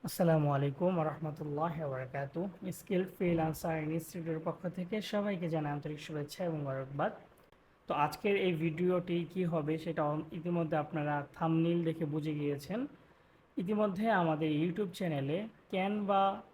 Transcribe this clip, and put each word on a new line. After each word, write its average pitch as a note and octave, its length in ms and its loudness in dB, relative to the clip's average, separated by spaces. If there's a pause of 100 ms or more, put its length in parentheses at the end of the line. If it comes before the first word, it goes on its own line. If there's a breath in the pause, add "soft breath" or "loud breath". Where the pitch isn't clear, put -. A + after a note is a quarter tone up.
(120)
আসসালামু D#3 420 4
আলাইকুম C#3+ 420 2
ওয়া D#3+ 100 2
রাহমাতুল্লাহি D3+ 760 -4
ওয়া D3 80 -4
বারাকাতুহু। C#3 800 -6
স্কিল F#3 320 0 (120)
ফ্রিল্যান্সার D#3+ 680 0
ইনস্টিটিউটের D#3+ 640 -4
পক্ষ D#3+ 140 -6 (160)
থেকে F#3 240 -4
সবাইকে G3+ 480 -2
জানাই D3+ 220 0
আন্তরিক D3 280 -6
শুভেচ্ছা D3+ 460 -6
এবং D#3+ 140 -2
মোবারকবাদ। C#3 520 -2 (760)
তো - 60 -2
আজকের D3 420 2
এই F#3+ 180 4
ভিডিওটি F3 800 2
কি F#3 120 0
হবে D#3+ 320 0
সেটা D#3+ 260 -2
অন-, D3+ 280 0
ইতিমধ্যে E3 460 0
আপনারা D3 580 0
থাম্বনেইল E3 480 4
দেখে D#3+ 220 0
বুঝে D3+ 280 -2
গিয়েছেন। D3 540 -2 (680 loud breath)
ইতিমধ্যে G#3 540 2 (100)
আমাদের D#3 280 4 (120)
YouTube F3+ 380 0
চ্যানেলে D#3+ 480 0 (260)
Canva G3 500 2 (300)